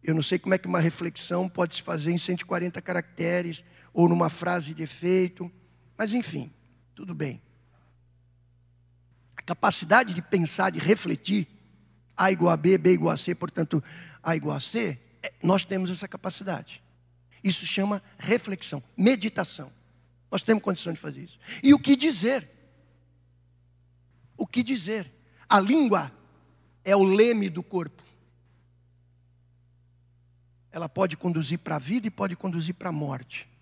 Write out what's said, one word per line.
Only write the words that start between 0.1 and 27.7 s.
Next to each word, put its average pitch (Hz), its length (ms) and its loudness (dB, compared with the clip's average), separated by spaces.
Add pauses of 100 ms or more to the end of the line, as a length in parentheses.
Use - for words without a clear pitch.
não 160 60 0
sei 180 180 0
como 190 140 0
é 190 40 2
que 180 100 -6
uma 180 120 0
reflexão 175 680 -2
pode 175 260 -2
se - 60 -6
fazer 165 300 -4
em 175 60 0
cento 180 240 -4
e - 40 -10
quarenta 175 360 -6
caracteres, 170 840 -4 (300)
ou 170 140 6
numa 170 220 4
frase 170 440 -4
de 156 100 -10
efeito, 180 680 -2 (460)
mas 214 160 -4
enfim, 151 380 -6 (420)
tudo 185 220 -12
bem. 147 260 -6 (1900)
A - 60 -16
capacidade 196 720 2
de 170 80 -6
pensar, 185 480 0
de 165 100 -8
refletir, 180 680 0 (680)
A 190 160 4
igual 175 220 4
a 156 40 2
B, 180 200 4
B 180 160 6
igual 160 200 2
a 147 40 -4
C, 175 160 -6
portanto, 160 500 -4 (380)
A 165 140 -2
igual 147 200 -4
a 139 40 -6
C, 196 400 -6 (240)
é, - 180 -10
nós 185 240 2
temos 185 240 -4
essa 185 180 -8
capacidade. - 760 -10 (600)
Isso 190 220 -2
chama 202 380 -2 (160)
reflexão, 190 640 -4 (120)
meditação. 202 760 0 (580)
Nós - 140 -2
temos 220 180 2
condição 175 320 -4
de 160 60 -10
fazer 143 240 -12
isso. - 160 -20 (240)
E 277 100 10
o 294 60 8
que 277 160 4
dizer? 254 540 0 (1900)
O 208 80 -4
que - 160 -2
dizer? 214 500 -4 (380)
A 202 100 8
língua 202 520 4 (720)
é 196 120 4
o 196 80 8
leme 208 460 4
do 175 140 -8
corpo. 170 400 -8 (2750)